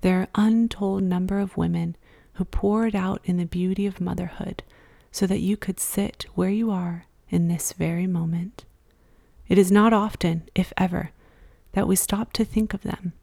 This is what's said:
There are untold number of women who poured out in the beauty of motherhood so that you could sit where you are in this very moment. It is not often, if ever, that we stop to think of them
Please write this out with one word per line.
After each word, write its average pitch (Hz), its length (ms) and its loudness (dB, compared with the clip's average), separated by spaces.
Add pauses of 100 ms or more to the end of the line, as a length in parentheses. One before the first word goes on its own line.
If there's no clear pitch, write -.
There 185 220 2
are 185 120 -4
untold 208 680 2
number 185 360 0
of 196 200 -4
women 170 400 -2 (360)
who 180 120 -4
poured 214 500 0
out 190 280 -2
in 180 120 0
the 175 80 0
beauty 185 400 -2
of 196 160 -4
motherhood 180 600 -6 (480)
so - 160 -2
that 190 140 0
you 196 180 0
could - 200 -6
sit - 460 -4 (100)
where 185 140 0
you 220 220 0
are 175 340 -4 (240)
in 170 200 2
this 170 260 -2
very 170 320 -2
moment. 170 580 -4 (840)
It - 100 6
is 190 140 6
not 214 200 6
often, 190 600 0
if - 240 0
ever, 175 320 0 (600)
that 196 140 2
we 190 80 4
stop 202 400 -2
to 220 100 2
think 220 280 0
of 196 120 -8
them - 280 -6 (100)